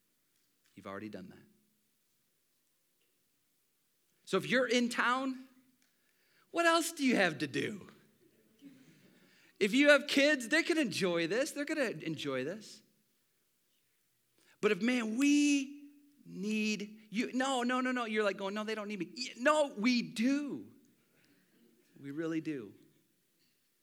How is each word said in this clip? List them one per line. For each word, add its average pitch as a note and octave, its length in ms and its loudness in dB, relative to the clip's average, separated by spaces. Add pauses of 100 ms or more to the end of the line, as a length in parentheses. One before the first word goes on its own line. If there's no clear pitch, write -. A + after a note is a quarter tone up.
(760)
You've G2+ 120 -18
already G2+ 220 -10
done F#2+ 200 -14
that. - 140 -20 (2750)
So - 120 0
if F3+ 100 -2
you're B3 200 2
in A#3+ 220 2
town, B3+ 460 0 (1160)
what E4+ 140 0
else E4 260 4
do D4+ 120 -6
you B3 120 4
have F3 240 2
to D3+ 80 -2
do? A#2 340 -4 (1800)
If G3 140 2
you C#4+ 160 8
have C#4+ 180 8
kids, C#4 420 4
they D#4 140 4
can E4 140 0
enjoy F3 500 0
this. A#3+ 240 -2
They're C#4+ 140 -6
gonna C#4+ 360 -2
enjoy C#3 420 -4
this. G3 380 -12 (1800)
But F#3+ 100 4
if, F#3 100 0
man, A3+ 360 0
we C#4+ 640 2 (440)
need G#3 720 -4 (120)
you. G#3 240 -4
No, C4 300 0
no, B3+ 180 0
no, B3+ 100 -2
no. B3 140 -4
You're, G#3+ 180 0
like, G3 140 0
going, G3 160 -6
"No, G#3+ 100 -4
they A3 120 -6
don't G#3 120 -8
need G#3 120 -6
me." E3+ 160 -6
Y-, B3 220 -12
no, C#4+ 400 2
we A#3+ 240 2
do. A3 640 -2 (1400)
We C#3 100 -12
really D#3+ 300 -4
do. C#3 300 -8 (1120)